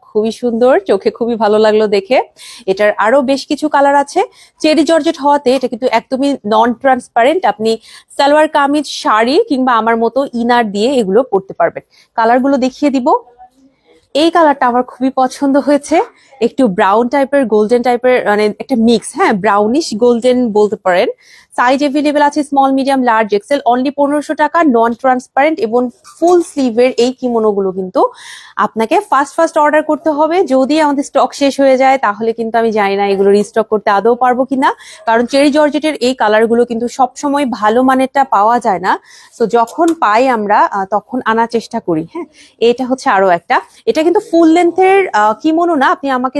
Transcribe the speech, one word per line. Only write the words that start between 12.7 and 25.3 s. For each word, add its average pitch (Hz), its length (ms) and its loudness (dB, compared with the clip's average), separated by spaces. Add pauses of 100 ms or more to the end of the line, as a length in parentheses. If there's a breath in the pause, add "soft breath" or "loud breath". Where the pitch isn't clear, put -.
দিব। 262 120 -2 (1080 soft breath)
এই 320 160 2
কালারটা 294 360 2
আমার 247 260 0
খুবই 262 180 -4
পছন্দ 262 440 -2 (120)
হয়েছে, 285 300 0 (440 soft breath)
একটু - 280 0
ব্রাউন 202 400 0
টাইপের, 277 380 0
গোল্ডেন 214 360 0
টাইপের, 247 340 0 (100)
মানে 208 180 0 (140)
একটা 254 180 -4
মিক্স, 226 380 2
হ্যাঁ, 311 180 0
ব্রাউনিশ 214 640 0
গোল্ডেন 240 440 2 (140)
বলতে 208 240 0
পারেন। 190 320 0 (480 soft breath)
সাইজ 262 280 0
অ্যাভেলেবল 294 380 0
আছে 294 200 0
স্মল, 277 300 0
মিডিয়াম, 269 300 0
লার্জ, 220 260 0 (100)
এক্সেল, 277 220 -2 (120)
only 254 240 0
পনেরোশো 285 380 -2
টাকা, 302 240 0 (180)
নন 226 180 2
ট্রান্সপারেন্ট 262 640 0